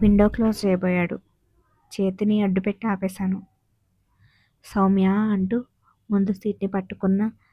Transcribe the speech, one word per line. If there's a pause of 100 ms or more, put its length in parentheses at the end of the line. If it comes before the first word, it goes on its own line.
విండో
క్లోజ్
చేయబోయాడు. (800)
చేతిని
అడ్డుపెట్టి
ఆపేశాను. (1200)
"సౌమ్య"
అంటూ (460)
ముందు
సీట్ని
పట్టుకున్న (220)